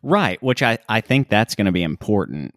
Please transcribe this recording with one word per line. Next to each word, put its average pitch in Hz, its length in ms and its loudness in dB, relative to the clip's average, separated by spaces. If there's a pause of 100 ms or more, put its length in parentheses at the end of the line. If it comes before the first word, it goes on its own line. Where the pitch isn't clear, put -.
Right, 143 400 0
which 127 200 0
I, 117 160 2 (100)
I 110 120 0
think 131 280 0
that's 107 260 2
gonna 98 180 0
be 87 100 0
important, 78 760 -4